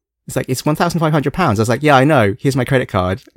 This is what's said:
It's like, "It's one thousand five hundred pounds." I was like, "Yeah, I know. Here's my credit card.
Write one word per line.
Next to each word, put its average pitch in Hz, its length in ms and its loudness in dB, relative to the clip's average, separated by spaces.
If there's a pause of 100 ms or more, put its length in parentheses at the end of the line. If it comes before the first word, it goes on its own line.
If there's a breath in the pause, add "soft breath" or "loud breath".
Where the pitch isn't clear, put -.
(280)
It's - 80 -8
like, - 140 -6
"It's 127 160 -6
one 151 100 0
thousand - 240 -2
five 156 140 0
hundred 143 200 -2
pounds." 127 260 0
I - 20 2
was 110 80 0
like, 123 140 -2
"Yeah, 147 120 4
I 131 80 6
know. 123 360 2
Here's 135 160 -2
my 123 100 -2
credit - 220 0
card. 92 340 -2 (160)